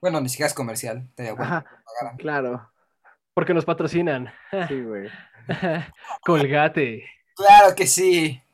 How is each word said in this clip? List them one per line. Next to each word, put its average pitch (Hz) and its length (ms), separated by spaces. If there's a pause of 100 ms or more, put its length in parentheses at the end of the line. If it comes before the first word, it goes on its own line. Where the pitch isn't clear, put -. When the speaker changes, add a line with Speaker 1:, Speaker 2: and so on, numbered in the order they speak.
Speaker 1:
Bueno, 165 200
ni 131 80
siquiera 147 180
es 143 60
comercial, 117 560
estaría 117 240
bueno 117 220
Speaker 2:
Ajá, 160 80
Speaker 1:
que - 220
pagaran. 120 320
Speaker 2:
claro. 135 520 (640)
Speaker 3:
Porque 175 200
nos 165 120
patrocinan. 165 680 (360)
Speaker 2:
Sí, 139 140
güey. 104 280 (380)
Speaker 3:
<laughs> - 760
Colgate. 147 800 (300)
Speaker 1:
Claro 202 400
que 185 120
sí. 165 540 (120)